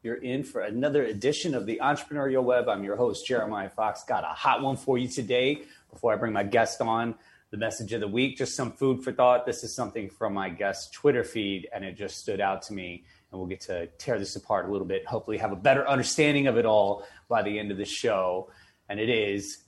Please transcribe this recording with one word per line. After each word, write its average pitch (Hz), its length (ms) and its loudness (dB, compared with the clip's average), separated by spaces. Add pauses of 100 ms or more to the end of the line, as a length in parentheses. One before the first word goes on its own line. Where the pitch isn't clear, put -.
You're 113 180 -4
in 131 220 -2
for 117 160 -6
another 127 440 2
edition 123 520 0
of 101 100 -2
the 113 160 -4
Entrepreneurial 139 640 0
Web. 123 240 4
I'm 101 160 0
your 101 100 -2
host, 117 320 0
Jeremiah 107 420 -2
Fox. - 360 -2
Got 95 180 0
a 78 60 -6
hot 127 340 2
one 135 140 0
for 131 200 2
you 123 120 -2
today. 127 560 0 (260)
Before 117 220 0
I 104 40 4
bring 110 160 -2
my 101 120 2
guest 113 360 2
on, 113 360 0 (340)
the 107 60 -10
message 107 360 -4
of 117 80 -2
the 104 60 -2
week, 123 320 0
just 127 160 -2
some 123 160 -4
food 131 320 0
for 131 80 -4
thought. 123 360 6
This 120 180 -4
is 110 100 -10
something 107 340 -6
from 107 240 -4
my 98 160 -2
guest's 98 440 -4
Twitter 127 320 4
feed, 98 500 -4
and 98 100 -8
it 92 120 -10
just 98 220 -10
stood 101 220 -4
out 98 220 0
to - 100 -12
me. 90 300 -10 (300)
And 92 80 -10
we'll 90 80 -6
get 92 140 -8
to 85 260 -6 (100)
tear 113 220 -2
this 98 160 -8
apart 95 320 -2
a - 20 -6
little 95 160 -2
bit, 95 200 -4
hopefully 110 320 -6
have 107 120 -2
a 98 60 -6
better 135 320 4
understanding 139 580 2
of 117 100 4
it 113 100 4
all 104 380 4 (240)
by 113 140 2
the 104 160 -2
end 104 140 -4
of 95 60 -4
the 101 60 -4
show. 95 640 0 (400)
And 101 120 -6
it 113 80 2
is, 101 600 0